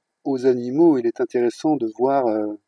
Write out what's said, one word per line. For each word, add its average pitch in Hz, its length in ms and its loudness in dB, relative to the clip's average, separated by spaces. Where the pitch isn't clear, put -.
aux 131 220 -4
animaux, 131 520 2
il 120 80 -2
est 117 160 -4
intéressant 123 540 -2
de 113 220 -4
voir, 135 300 0
euh, 107 200 -2